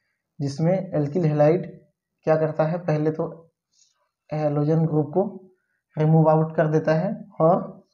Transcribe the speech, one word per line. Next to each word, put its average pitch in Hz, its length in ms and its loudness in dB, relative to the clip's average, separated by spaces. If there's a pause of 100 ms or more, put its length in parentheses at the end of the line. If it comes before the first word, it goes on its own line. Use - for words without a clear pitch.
(400)
जिसमें 160 520 -2
alkyl 151 300 -2
halide 151 420 2 (580)
क्या 156 140 2
करता 156 280 -2
है, 170 140 -4
पहले 156 320 -2
तो - 340 -8 (880)
halogen 151 540 0
group 151 220 0
को 190 420 -4 (480)
remove 156 320 4
out 160 260 2
कर 160 100 2
देता 156 280 0
है 185 340 -4 (120)
और 180 540 0